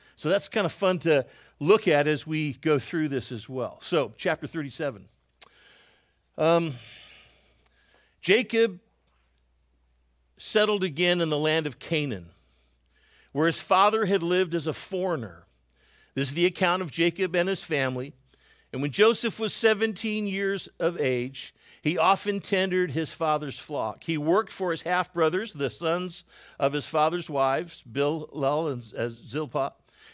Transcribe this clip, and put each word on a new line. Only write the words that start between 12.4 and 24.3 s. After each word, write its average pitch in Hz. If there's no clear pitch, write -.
where 151
his 165
father 208
had 185
lived 175
as 156
a 156
foreigner. 147
This 135
is 139
the 170
account 185
of 160
Jacob 170
and 180
his 190
family. 135
And 131
when 143
Joseph 220
was 220
seventeen 214
years 196
of 170
age, 131
he 160
often 196
tended 185
his 151
father's 151
flock. 117
He 165
worked 175